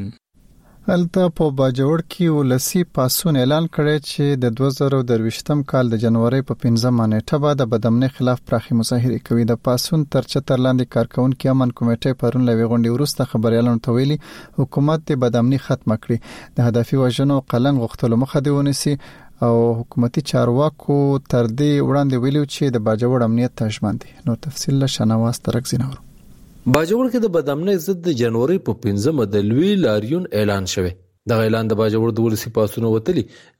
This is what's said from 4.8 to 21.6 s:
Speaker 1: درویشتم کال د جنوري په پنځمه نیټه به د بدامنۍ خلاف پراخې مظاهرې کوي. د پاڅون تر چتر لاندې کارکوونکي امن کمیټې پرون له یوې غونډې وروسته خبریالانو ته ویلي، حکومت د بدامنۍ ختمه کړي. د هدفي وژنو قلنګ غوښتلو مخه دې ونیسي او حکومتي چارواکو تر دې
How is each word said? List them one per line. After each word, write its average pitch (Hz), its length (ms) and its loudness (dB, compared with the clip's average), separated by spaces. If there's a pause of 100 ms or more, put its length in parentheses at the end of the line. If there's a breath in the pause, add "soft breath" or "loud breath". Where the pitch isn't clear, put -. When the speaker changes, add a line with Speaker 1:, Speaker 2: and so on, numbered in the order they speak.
Speaker 1:
درویشتم 117 640 0
کال 123 200 2
د 110 120 0
جنوري 117 360 2 (120)
په - 100 -6
پنځمه 117 500 2
نیټه 123 320 0
به 147 160 2
د 123 140 0
بدامنۍ 120 420 0
خلاف 127 300 0
پراخې 117 340 0
مظاهرې 123 480 0
کوي. 117 220 2
د 117 180 0
پاڅون 143 480 0
تر 131 160 -2
چتر 135 320 0
لاندې 127 320 0
کارکوونکي 131 580 0
امن 127 220 0
کمیټې 120 480 -2
پرون 123 240 2
له 113 80 2
یوې 113 160 0
غونډې 117 240 2
وروسته 139 380 -2
خبریالانو 117 560 0
ته 117 80 2
ویلي، 143 200 0 (440 loud breath)
حکومت 156 500 0
د 127 140 0
بدامنۍ 120 420 2
ختمه 113 380 -2
کړي. 117 120 -2 (380 loud breath)
د 120 160 2
هدفي 120 320 0
وژنو 135 340 0 (160)
قلنګ 123 320 2
غوښتلو 117 380 0
مخه 135 200 -2
دې 147 140 0
ونیسي 143 380 0 (500 loud breath)
او 117 100 4 (220)
حکومتي 120 500 -2
چارواکو 139 680 0 (380)
تر 120 140 2
دې 143 260 0 (140)